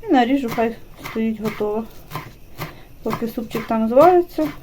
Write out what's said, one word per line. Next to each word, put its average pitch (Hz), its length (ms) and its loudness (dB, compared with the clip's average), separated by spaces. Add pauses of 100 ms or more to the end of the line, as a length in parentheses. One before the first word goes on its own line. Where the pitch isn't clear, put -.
І 392 40 2
наріжу, 254 420 2
хай 226 220 -2 (340)
стоїть 220 300 -4
готова. 214 440 -4 (1160)
Поки 220 260 -4
супчик 226 380 -8
там 220 220 0
звариться. 311 600 4 (140)